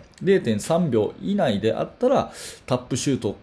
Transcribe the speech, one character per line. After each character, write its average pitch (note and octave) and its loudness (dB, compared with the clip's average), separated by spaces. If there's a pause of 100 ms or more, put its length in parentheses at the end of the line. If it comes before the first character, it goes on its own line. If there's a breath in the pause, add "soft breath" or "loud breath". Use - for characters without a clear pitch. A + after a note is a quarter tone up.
(220)
零 F#3+ 4
点 A2 0
三 E3 0
秒 A2 2
以 G3 -2
内 C3+ 2
で A2 0
あ - -2
っ E3+ -6
た B3 2
ら、 A#3+ 2 (340 loud breath)
タ B2+ 0
ッ - -10
プ C3+ -4
シ C#3+ -2
ュ C3+ 2
ー B2 0
ト G2+ -4